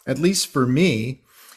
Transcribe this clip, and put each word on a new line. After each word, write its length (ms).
at 120
least 280
for 180
me, 560